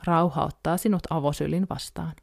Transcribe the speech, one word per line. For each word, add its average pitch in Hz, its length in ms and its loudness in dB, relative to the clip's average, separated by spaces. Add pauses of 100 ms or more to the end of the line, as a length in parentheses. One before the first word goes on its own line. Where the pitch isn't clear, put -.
rauha 165 400 2
ottaa 160 320 -2
sinut 190 340 2
avosylin 151 600 0
vastaan. - 420 -8 (100)